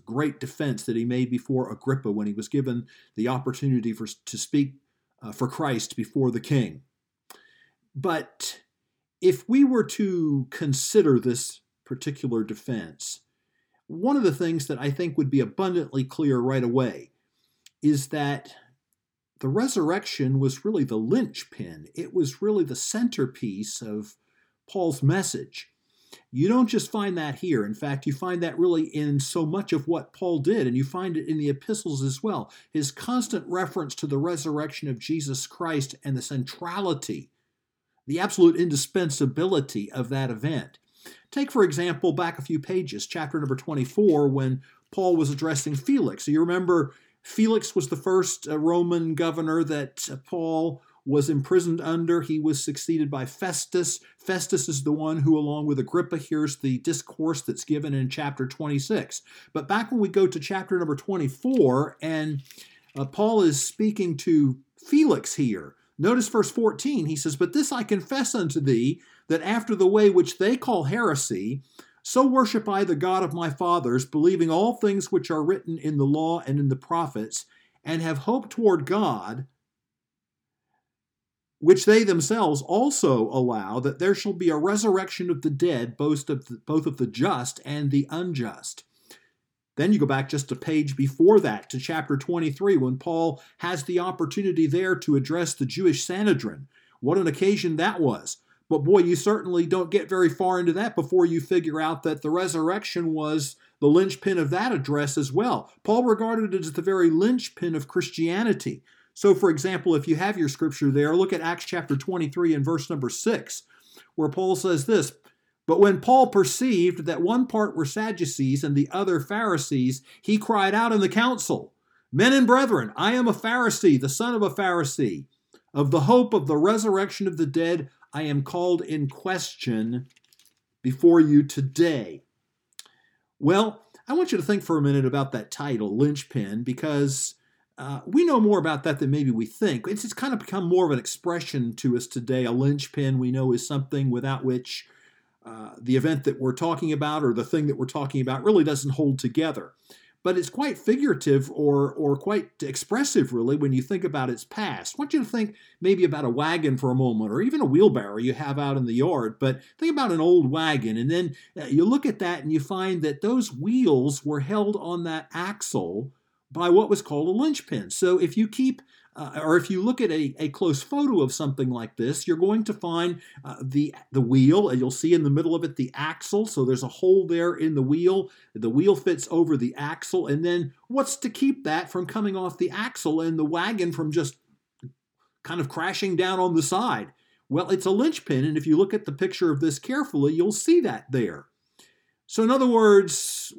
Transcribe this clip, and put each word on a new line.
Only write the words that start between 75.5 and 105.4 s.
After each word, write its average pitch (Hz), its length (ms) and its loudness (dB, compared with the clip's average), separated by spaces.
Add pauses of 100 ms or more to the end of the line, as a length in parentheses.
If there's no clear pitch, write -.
in 151 200 -2
the 139 80 4
law 160 400 0
and 139 140 -2
in 143 100 2
the 131 60 0
prophets, 147 720 -6 (380)
and 165 180 -4
have 160 180 -4
hope 233 300 -2
toward 185 380 2
God, 135 580 -2 (2250)
which 190 260 6
they 220 180 8
themselves 170 600 2
also 165 640 2
allow, 120 520 -2
that 139 180 -4
there 190 160 2
shall 196 180 -4
be 175 160 -2
a 156 60 2
resurrection 190 720 0
of 147 140 -4
the 151 80 0
dead, 135 460 -2
both 147 320 -2
of 139 160 -4
the, 117 200 -16
both 156 220 0
of 147 100 -6
the 127 80 -2
just 127 580 -2
and 143 280 -4
the 139 180 2
unjust." 151 760 -8 (920)
Then 180 180 2
you 202 60 4
go 143 80 2
back 135 220 -2
just 139 220 -6
a 127 40 -6
page 151 400 -2
before 165 460 6
that 110 280 -4
to 135 80 -8
chapter 147 400 -4
twenty-three, 170 600 0
when 127 200 0
Paul 165 420 -2 (200)
has 175 240 -4
the 180 160 -2
opportunity 180 640 -2
there 180 300 2
to 156 200 0
address 156 380 0
the 135 120 -4
Jewish 170 380 0
Sanhedrin. 165 640 -2 (340)
What 156 180 2
an 175 80 2
occasion 175 480 2
that 180 240 0
was. 117 380 -2 (300)
But 151 160 0
boy, 190 160 8
you 175 160 4
certainly 180 500 0
don't 175 240 0
get 190 180 0
very 180 220 4
far 185 300 0
into 170 140 2
that 220 220 -4
before 175 300 2
you 165 160 2
figure 160 400 -2
out 156 220 -4
that 156 180 -4
the 151 80 -4
resurrection 170 840 -2
was 151 420 -4 (240)
the 147 80 4
linchpin 185 500 2
of 147 140 0
that 214 200 -2
address 147 460 -2
as 139 140 -2
well. 185 500 -2